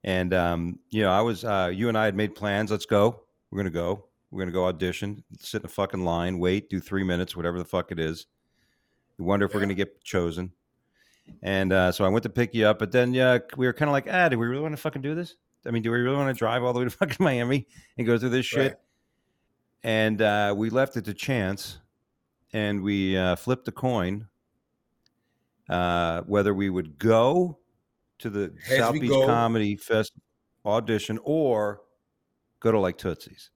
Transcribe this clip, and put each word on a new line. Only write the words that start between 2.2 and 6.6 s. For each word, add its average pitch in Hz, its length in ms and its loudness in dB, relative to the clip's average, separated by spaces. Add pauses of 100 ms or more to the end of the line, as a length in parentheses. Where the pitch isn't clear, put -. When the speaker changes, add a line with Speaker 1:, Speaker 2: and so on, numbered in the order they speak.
Speaker 1:
plans. 104 360 -2
"Let's 104 160 -2
go. 107 360 4 (280)
We're 95 80 -6
gonna 95 120 -2
go. 87 360 -4 (240)
We're 95 100 -10
gonna 90 120 -4
go 90 140 2
audition, 92 560 -4 (160)
sit - 240 -8
in - 40 -14
a - 20 -12
fucking 95 360 -4
line, 85 340 -2
wait, 92 300 0